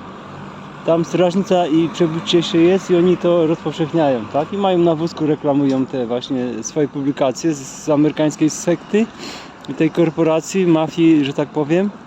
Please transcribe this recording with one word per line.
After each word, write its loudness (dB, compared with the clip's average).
tam 2
strażnica 2
i 2
przebudźcie 0
się -2
jest 4
i 4
oni 4
to 2
rozpowszechniają, 0
tak? -2
I -6
mają 2
na 4
wózku, -4
reklamują 0
te -4
właśnie -4
swoje -2
publikacje -2
z, -12
z -6
amerykańskiej 2
sekty, -2
tej 2
korporacji, 0
mafii, 4
że -4
tak -2
powiem. 0